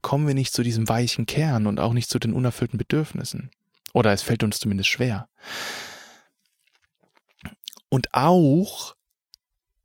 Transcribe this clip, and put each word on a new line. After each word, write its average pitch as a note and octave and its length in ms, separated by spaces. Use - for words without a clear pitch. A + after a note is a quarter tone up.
kommen D3 240
wir C#3+ 80
nicht C3+ 200
zu B2+ 100
diesem A2+ 260
weichen A#2 380
Kern C#3 400
und G2+ 120
auch A2+ 140
nicht A#2+ 160
zu - 80
den A#2 160
unerfüllten B2 460
Bedürfnissen. - 720
Oder A2 200
es G2 100
fällt A2+ 200
uns G#2 140
zumindest G2 320
schwer. A#2+ 400
Und - 260
auch E3 800